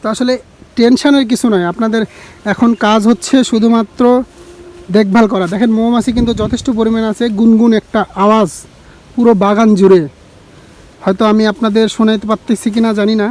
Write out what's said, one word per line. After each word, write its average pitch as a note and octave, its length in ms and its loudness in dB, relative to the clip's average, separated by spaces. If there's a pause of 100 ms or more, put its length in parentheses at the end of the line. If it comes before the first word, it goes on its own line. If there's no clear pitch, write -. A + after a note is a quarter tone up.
তো - 120 -12
আসলে B3 200 -2 (440)
টেনশনের B3+ 540 2
কিছু B3+ 220 -2
নয়, F3+ 180 0
আপনাদের A3 300 -2 (500)
এখন A#3 180 0 (160)
কাজ G#3+ 240 0
হচ্ছে - 260 -2 (160)
শুধুমাত্র A3+ 520 -2 (920)
দেখভাল G#3+ 380 2
করা। F#3+ 200 -2
দেখেন A3 240 0
মৌমাছি A#3 400 -2
কিন্তু A#3 140 -2 (100)
যথেষ্ট A3 260 -4 (120)
পরিমাণে A3+ 340 -2
আছে, A#3 120 -4 (140)
গুনগুন A3+ 320 4 (100)
একটা - 200 -4 (220)
আওয়াজ G#3 260 2 (640)
পুরো A#3 180 2 (120)
বাগান G#3 260 2 (100)
জুড়ে। F#3+ 220 6 (1000)
হয়তো F#3+ 280 -2
আমি A3 120 2 (100)
আপনাদের A3 320 -2 (100)
শোনাইতে A3 360 -2
পারতেছি G#3+ 440 -4
কিনা A3+ 240 0
জানি G#3+ 220 0
না। G3+ 100 -2